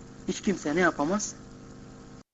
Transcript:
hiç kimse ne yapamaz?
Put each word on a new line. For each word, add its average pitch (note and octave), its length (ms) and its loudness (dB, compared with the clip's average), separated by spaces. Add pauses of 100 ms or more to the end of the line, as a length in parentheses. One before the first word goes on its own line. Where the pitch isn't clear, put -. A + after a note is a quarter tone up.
(280)
hiç - 120 -2
kimse D#3 360 2
ne F3+ 40 6
yapamaz? F3 540 4 (1000)